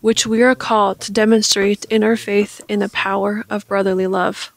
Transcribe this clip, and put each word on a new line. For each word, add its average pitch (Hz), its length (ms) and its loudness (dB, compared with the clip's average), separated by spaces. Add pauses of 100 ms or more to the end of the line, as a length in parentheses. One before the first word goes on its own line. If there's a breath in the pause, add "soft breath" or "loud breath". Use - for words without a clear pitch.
which 220 260 0
we 226 160 2
are 254 120 4
called 208 460 0
to - 120 -10
demonstrate 214 720 2
in 220 160 0
our 226 140 2
faith 208 520 -2
in 208 120 -2
the 202 80 -2
power 202 640 -4
of 208 180 -8
brotherly 190 380 0
love. 190 500 -4